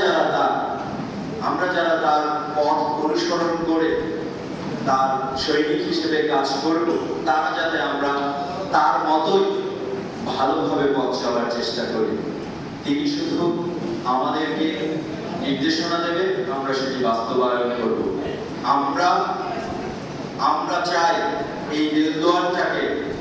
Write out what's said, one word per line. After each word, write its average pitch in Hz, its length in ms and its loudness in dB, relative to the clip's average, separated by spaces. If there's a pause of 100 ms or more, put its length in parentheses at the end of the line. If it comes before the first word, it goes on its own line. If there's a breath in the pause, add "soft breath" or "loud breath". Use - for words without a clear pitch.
যারা 170 200 4 (120)
তার, 160 180 2 (960)
আমরা 180 180 0 (100)
যারা 170 180 2 (100)
তার 151 180 4 (340)
পথ 151 220 4 (260)
অনুসরণ 170 500 2 (160)
করে 160 180 4 (1000)
তার 131 220 4 (320)
সৈনিক 151 380 2 (100)
হিসেবে 160 280 0 (140)
কাজ - 160 2 (160)
করব, 165 240 2 (400)
তারা - 300 2
যাতে - 200 0 (120)
আমরা 285 220 0 (640)
তার 381 200 4 (140)
মতোই - 360 4 (840)
ভালোভাবে 143 560 2 (100)
পথ 127 140 0 (120)
চলার 120 340 0
চেষ্টা - 280 -2 (100)
করি। 147 180 0 (720)
তিনি 285 200 0 (120)
শুধু 302 260 0 (680)
আমাদেরকে 151 540 0 (760)
নির্দেশনা 277 560 0
দেবে, 185 540 0
আমরা 135 220 -2
সেটি 131 300 0
বাস্তবায়ন 120 640 2
করব। 120 500 0 (460)
আমরা, 277 600 2 (1120)
আমরা 170 480 0
চাই 170 280 2 (600)
এই 151 140 2
দেলদুয়ারটাকে 156 1300 2